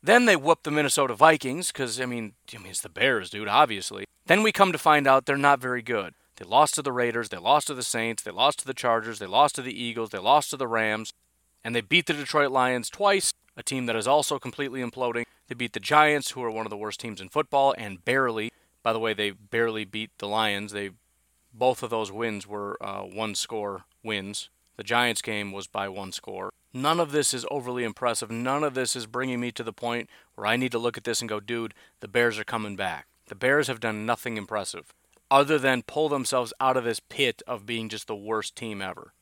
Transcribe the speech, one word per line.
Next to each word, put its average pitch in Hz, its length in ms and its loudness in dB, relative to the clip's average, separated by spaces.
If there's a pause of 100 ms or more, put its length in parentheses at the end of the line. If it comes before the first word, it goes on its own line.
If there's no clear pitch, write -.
Then 233 240 8
they 202 100 8
whoop 156 260 4
the 156 80 -4
Minnesota 143 440 2
Vikings, 147 580 4
'cause, 123 280 -4
I 127 60 0
mean, 117 280 -6 (200)
I 113 40 -16
mean, 95 120 -18
it's - 100 -6
the - 80 -12
Bears, 107 420 0
dude, 104 180 -6
obviously. 104 560 2 (220)
Then 196 160 6
we 220 100 4
come 190 200 4
to 156 60 -4
find 147 280 4
out 135 200 6
they're 143 100 0
not 139 220 4
very 123 240 -4
good. 107 320 -4 (220)
They - 80 -16
lost 127 320 4
to 151 60 -2
the 135 100 -2
Raiders, 120 380 0
they 92 80 -10
lost 139 280 4
to 147 80 -6
the 127 80 -8
Saints, 113 400 -4
they 101 80 -10
lost 120 300 2
to - 60 -10
the 131 80 -8
Chargers, 113 440 0
they 104 80 -10
lost 127 300 4
to 139 60 -6
the 123 200 -8
Eagles, 117 280 -4
they - 80 -6
lost 131 320 4
to 147 60 -6
the 131 120 -4
Rams, 110 440 0 (520)
and 117 100 -6
they 120 60 2
beat 156 260 2
the 170 60 -2
Detroit 143 400 0
Lions 127 360 2
twice, 196 440 0 (240)
a 123 60 -16
team 131 240 -4
that 113 100 0
is 107 100 -2
also 143 320 2
completely 131 420 -8
imploding. 120 440 -4 (240)
They 127 80 -10
beat 120 160 -6
the 110 80 -8
Giants, 147 500 4
who 127 140 -8
are 117 60 -2
one 110 140 -4
of 107 60 -8
the 104 60 -10
worst 104 240 -8
teams 104 200 -12
in 95 80 -12
football, 139 480 2
and 98 280 -10
barely. 120 480 0 (320)
By 117 80 2
the 110 80 0
way, 110 140 0
they 101 180 -2
barely 110 520 -2
beat 107 340 -8
the 101 100 -6
Lions. 104 420 0
They, 101 200 -8 (640)
both 123 300 2
of 117 80 -6
those 110 220 -2
wins 104 340 -4
were, 101 340 -8
uh, 98 220 -8
one-score 101 840 -6 (200)
wins. 104 440 -6 (280)
The 104 80 -14
Giants 120 380 0
game 104 280 -6
was 98 160 -10
by 98 220 -4
one 95 240 -8
score. 95 400 -10 (200)
None 151 280 0
of 151 100 0
this 143 240 0
is 120 160 -6
overly 123 320 -6
impressive. 113 480 -4
None 127 320 -2
of 143 120 -2
this 127 200 -2
is 120 120 -8
bringing 123 340 -4
me 120 120 -4
to 120 120 -8
the 110 80 -6
point 117 360 -4 (280)
where 101 100 -6
I 110 80 4
need 127 160 0
to 120 80 -2
look 120 180 0
at 123 60 -12
this 117 180 -2
and 120 80 -8
go, 107 120 -4
"Dude, 113 340 -6 (240)
the - 80 -16
Bears 113 320 2
are 107 60 -6
coming 104 320 -4
back." 90 320 -6 (180)
The - 80 -16
Bears 135 320 2
have 120 140 -6
done 107 260 -4
nothing 117 300 -2
impressive 101 580 -8 (360)
other 143 280 6
than 127 240 2
pull 151 260 -2
themselves 127 520 -2
out 131 160 4
of 123 80 0
this 117 160 -2
pit - 460 -2
of 107 200 -8
being 113 220 -6
just 104 180 -10
the 110 80 -6
worst 104 400 -6
team 107 260 -10
ever. 95 420 -10